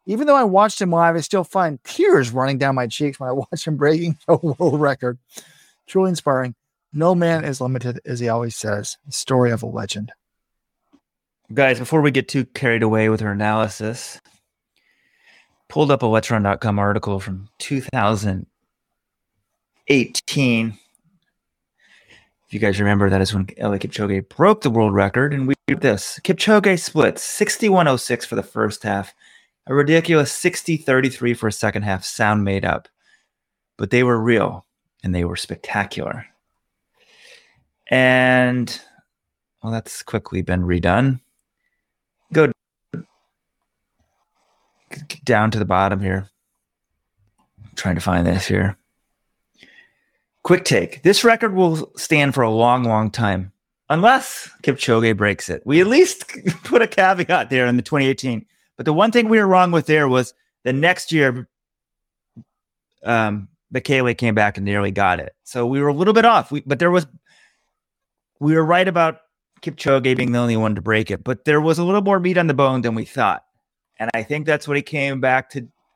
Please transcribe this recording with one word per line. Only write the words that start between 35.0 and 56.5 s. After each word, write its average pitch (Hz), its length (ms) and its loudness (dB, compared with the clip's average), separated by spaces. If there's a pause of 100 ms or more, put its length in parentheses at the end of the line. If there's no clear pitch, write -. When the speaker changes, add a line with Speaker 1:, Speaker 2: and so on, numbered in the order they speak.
Speaker 2:
and 92 100 -2
they 87 100 -2
were 87 120 -6
spectacular. - 920 -8 (1700)
And, 127 880 2 (840)
well, 110 80 -6
that's - 320 -8
quickly 98 380 -6
been 90 200 -2
redone. 92 560 0 (1120)
Go 156 200 4 (2750)
down 110 260 2
to 110 80 -2
the 104 60 -2
bottom 95 360 0
here. 95 280 -4 (1300)
I'm - 160 -20
trying 90 220 -4
to 87 40 -4
find 87 240 0
this 90 220 -2
here. 98 300 0 (1700)
Quick 180 200 4
take. - 380 0
This 202 220 4
record 226 280 2
will 175 440 0
stand 143 360 0
for 131 100 0
a 113 80 2
long, 120 340 2
long 110 260 0
time, 98 400 -2 (380)
unless 214 600 0 (140)
Kipchoge 113 540 2
breaks 101 340 -2
it. - 160 -8
We 151 140 4
at 185 80 4
least - 440 2 (140)
<laughs> 175 160 -4